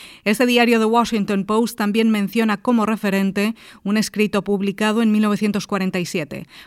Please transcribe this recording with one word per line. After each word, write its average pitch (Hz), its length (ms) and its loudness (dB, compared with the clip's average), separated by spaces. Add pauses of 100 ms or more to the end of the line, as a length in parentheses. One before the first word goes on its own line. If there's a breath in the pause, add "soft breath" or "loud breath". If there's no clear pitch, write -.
(260 loud breath)
Este 214 200 2
diario 240 320 4
The 220 80 2
Washington 214 600 0
Post 214 320 -2
también 220 340 2
menciona 214 460 0
como 233 280 0
referente 202 720 -2 (280 loud breath)
un 208 140 0
escrito 208 460 -2
publicado 202 580 -2
en 226 100 2
mil 214 100 2
novecientos 208 460 -2
cuarenta 190 320 -2
y 175 60 -4
siete - 420 -8 (200 loud breath)